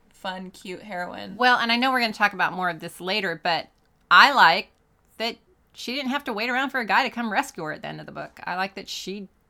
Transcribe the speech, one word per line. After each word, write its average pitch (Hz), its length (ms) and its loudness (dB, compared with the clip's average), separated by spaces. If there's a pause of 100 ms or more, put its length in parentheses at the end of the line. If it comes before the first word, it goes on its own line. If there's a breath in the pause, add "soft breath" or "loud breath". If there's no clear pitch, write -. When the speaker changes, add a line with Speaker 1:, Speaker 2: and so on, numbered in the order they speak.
(100)
Speaker 1:
fun, 185 400 -10
cute 180 320 -14
heroine. 185 540 -10
Speaker 2:
Well, 247 220 6
and 233 120 -2
I 233 60 4
know 254 160 2
we're 254 80 2
gonna 226 120 0
talk 208 200 2
about 180 200 0
more 180 160 -2
of 160 120 -6
this 165 200 -14
later, 185 420 -4
but 165 260 -2 (420)
I 240 220 10
like 190 380 6 (480)
that 226 180 -6 (380)
she - 200 -8
didn't 269 160 -4
have 285 140 -4
to 247 80 -6
wait 220 180 -4
around 262 200 -2
for 262 100 -4
a 233 60 -4
guy 208 180 2
to 226 60 -4
come 233 220 -6
rescue 208 320 -2
her 151 80 -6
at - 100 -12
the 147 60 -10
end 156 120 -12
of 151 60 -16
the - 60 -18
book. 151 320 -12
I 175 120 -6
like 190 180 -6
that - 140 -14
she 196 400 -12 (220)